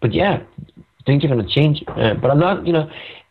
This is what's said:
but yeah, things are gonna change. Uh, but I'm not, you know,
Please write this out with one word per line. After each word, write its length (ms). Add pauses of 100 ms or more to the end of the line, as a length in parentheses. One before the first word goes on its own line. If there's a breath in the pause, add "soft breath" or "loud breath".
but 120
yeah, 300 (640)
things 180
are 40
gonna 200
change. 400
Uh, 260
but 160
I'm 80
not, 280
you 60
know, 160 (420 loud breath)